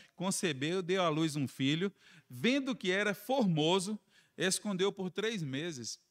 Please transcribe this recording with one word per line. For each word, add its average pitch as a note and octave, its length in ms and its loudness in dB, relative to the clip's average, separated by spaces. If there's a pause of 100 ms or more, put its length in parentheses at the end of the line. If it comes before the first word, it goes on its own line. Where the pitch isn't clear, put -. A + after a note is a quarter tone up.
(160)
concebeu, F3 640 -2
deu F#3 200 0
à F3 60 2
luz D#3 300 0
um C3+ 100 0
filho, D#3 460 0 (360)
vendo B3 460 0
que F3+ 160 -2
era G3+ 220 2
formoso, F#3+ 840 2 (400)
escondeu F#3+ 540 0
por F#3+ 180 -6
três G#3 320 -4
meses." C3+ 560 -6 (140)